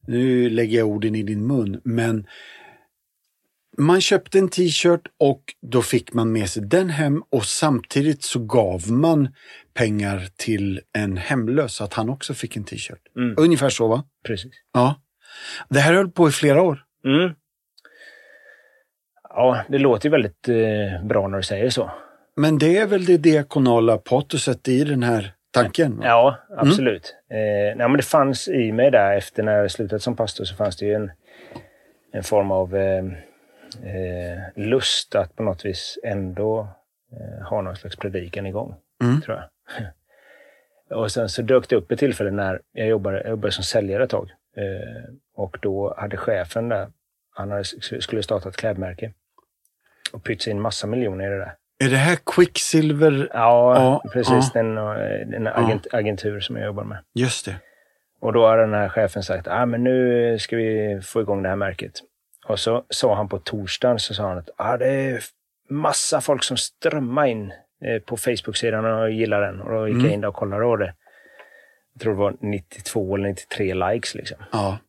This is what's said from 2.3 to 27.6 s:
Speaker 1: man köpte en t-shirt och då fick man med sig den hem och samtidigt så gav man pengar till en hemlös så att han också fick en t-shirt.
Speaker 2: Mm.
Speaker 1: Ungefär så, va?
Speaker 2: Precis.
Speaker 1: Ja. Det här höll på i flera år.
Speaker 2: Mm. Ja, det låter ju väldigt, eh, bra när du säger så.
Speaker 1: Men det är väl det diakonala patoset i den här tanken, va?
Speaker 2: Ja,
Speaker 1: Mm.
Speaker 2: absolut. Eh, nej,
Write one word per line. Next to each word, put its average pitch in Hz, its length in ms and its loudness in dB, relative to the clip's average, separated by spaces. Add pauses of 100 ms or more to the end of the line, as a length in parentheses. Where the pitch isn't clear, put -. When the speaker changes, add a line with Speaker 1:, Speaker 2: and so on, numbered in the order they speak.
Speaker 1:
man 175 240 4
köpte 196 380 2
en 185 100 2
t-shirt 175 520 2 (180)
och 139 240 2 (180)
då 120 200 0
fick - 320 -2
man 113 180 2
med 107 180 0
sig 107 140 -6
den 175 260 2
hem 151 400 0
och 110 160 0
samtidigt 143 760 0
så - 160 -4
gav 104 520 0
man 147 420 4 (400)
pengar 104 480 0 (160)
till 98 440 -2 (120)
en 101 240 -2
hemlös 120 580 -2
så - 80 -8
att 101 100 -8
han 113 160 -2
också 139 240 -8
fick - 240 -10
en 104 60 -8
t-shirt. - 380 -14 (140)
Speaker 2:
Mm. 123 220 -2
Speaker 1:
Ungefär 156 320 4
så, 120 180 0
va? 123 160 2 (240)
Speaker 2:
Precis. 107 260 -8 (200)
Speaker 1:
Ja. 131 220 4 (760)
Det 135 100 4
här 156 140 6
höll 190 180 4
på 170 180 4
i - 20 2
flera 147 300 4
år. 160 240 0 (200)
Speaker 2:
Mm. 160 300 2 (1900)
Ja, 120 400 2
det 139 80 0
låter 135 280 4
ju 147 60 2
väldigt, 123 380 0
eh, 104 560 0
bra 104 220 0
när 98 100 -4
du 92 60 -4
säger 101 260 -2
så. 117 220 -2 (440)
Speaker 1:
Men 156 220 2
det 160 200 4
är 214 100 2
väl 190 180 0
det 175 120 8
diakonala 131 800 4
patoset 135 680 -2
i 131 160 2
den 139 200 0
här 107 300 0 (180)
tanken, 123 460 2
va? 110 80 -8
Speaker 2:
Ja, 117 320 6 (120)
Speaker 1:
Mm. 208 180 -12
Speaker 2:
absolut. 131 480 2 (160)
Eh, 110 60 -4
nej, 104 400 0